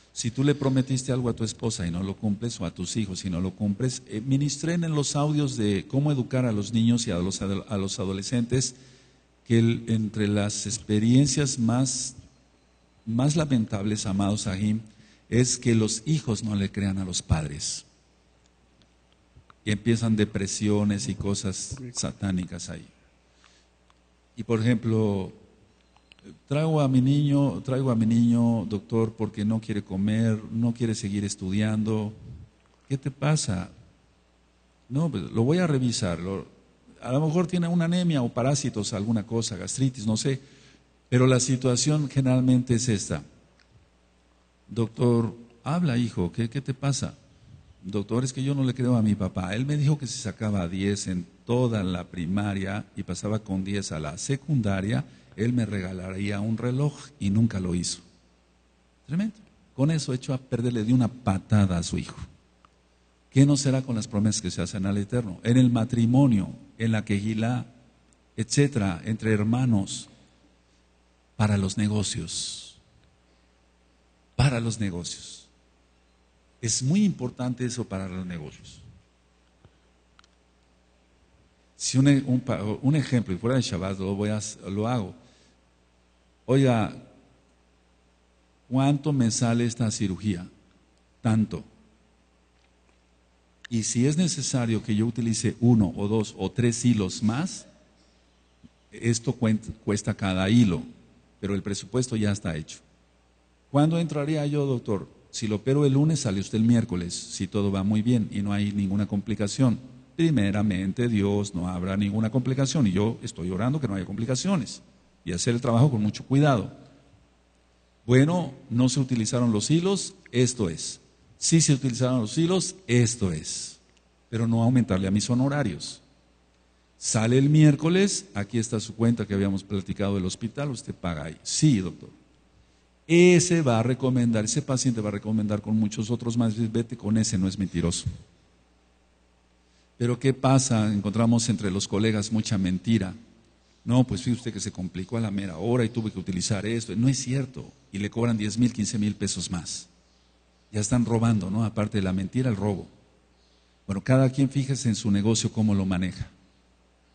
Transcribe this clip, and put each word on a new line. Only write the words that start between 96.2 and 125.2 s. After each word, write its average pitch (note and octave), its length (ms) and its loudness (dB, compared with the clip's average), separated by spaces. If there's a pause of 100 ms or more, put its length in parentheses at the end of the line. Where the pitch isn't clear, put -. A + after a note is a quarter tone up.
o F#2+ 140 -2
tres A#2 320 0
hilos G#2+ 400 2
más, B2+ 420 -4 (1300)
esto A#2 480 -2
cuen-, A2 220 2 (240)
cuesta G#2 280 -2
cada F#2+ 360 0
hilo, G#2 340 6 (560)
pero G2+ 160 -4
el F#2+ 80 -4
presupuesto A2+ 540 -4
ya G#2 160 2
está F2+ 240 -6
hecho". - 220 -12 (920)
"¿Cuándo D#3 280 2
entraría D3 460 -2
yo, D3 220 0
doctor?". A2 420 -2 (220)
"Si - 160 -6
lo G#2+ 80 0
opero C#3 280 2
el C3+ 100 6
lunes, D3 260 4
sale G2+ 200 -2
usted G2 200 -2
el A2 40 4
miércoles, G#2+ 520 2
si - 320 -6
todo G2+ 240 0
va G2 100 0
muy G#2 220 2
bien A#2 280 2
y G2+ 120 -4
no G2+ 100 -2
hay G2+ 180 0
ninguna G2 360 0
complicación". G#2 720 0 (360)
"Primeramente, G#2 920 2
Dios, G2+ 480 0
no F2 120 -4
habrá F#2 300 -2
ninguna G#2 320 0
complicación", C3 560 0
y G2 60 4
yo G#2 320 0
estoy - 260 -8
orando A#2+ 300 -2
que C3+ 80 -2
no G2 80 -4
haya F#2+ 100 -4
complicaciones, B2+ 800 -4 (420)
y E2 60 -6
hacer G2+ 240 0
el A#2+ 60 -2
trabajo B2 280 4
con A2+ 140 0
mucho G#2+ 200 -2
cuidado. C3+ 480 4 (1300)
"Bueno, C#3+ 480 4 (160)
no B2 200 2
se C3+ 100 0
utilizaron B2 520 0
los G#2 200 0
hilos, F#3 420 0 (180)
esto A#2+ 380 0
es. - 300 -10 (400)
Sí E3 200 4
se D3+ 140 4
utilizaron B2+ 480 0
los G#2+ 160 -4
hilos, E3+ 380 0 (100)
esto A#2 460 2
es. - 480 -8 (500)
Pero A2+ 180 -2
no A2+ 140 2
aumentarle A2+ 460 2
a F#2+ 40 0
mis G2+ 200 2